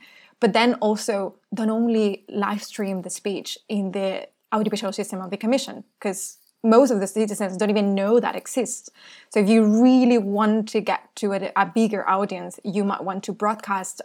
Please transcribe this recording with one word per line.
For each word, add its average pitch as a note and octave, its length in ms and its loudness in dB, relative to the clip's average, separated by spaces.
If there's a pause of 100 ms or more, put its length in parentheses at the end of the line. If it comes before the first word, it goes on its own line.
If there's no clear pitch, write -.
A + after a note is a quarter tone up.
(400)
But G3 140 2
then A#3 200 4
also G#3 640 -2 (180)
don't A3 160 -2
only A3 580 0
live G#3 360 -4
stream G3 380 -6
the F#3 80 -12
speech - 480 -8 (100)
in G3 240 -2
the F#3+ 360 -4 (240)
audiovisual G#3 400 -2
system G3 280 -8
of F#3 100 -12
the G3+ 60 -8
Commission, B3+ 480 -2 (160)
'cause - 380 -8 (260)
most A#3 260 8
of G#3+ 80 0
the F#3+ 80 -2
citizens G#3 500 -4
don't G#3 140 0
even G3+ 240 2
know G3+ 240 4
that - 160 -2
exists. - 560 -6 (400)
So - 80 0
if G3+ 100 4
you A3+ 160 8
really A#3+ 540 6
want G#3+ 520 0
to A3 100 0
get - 360 -6
to G3+ 160 -2
a, G3 220 -4
a G3 100 2
bigger G#3+ 440 0
audience, F#3 560 -2
you G3+ 180 -2
might G3 220 -2
want F#3+ 200 -6
to G3+ 80 -6
broadcast, G#3 720 -4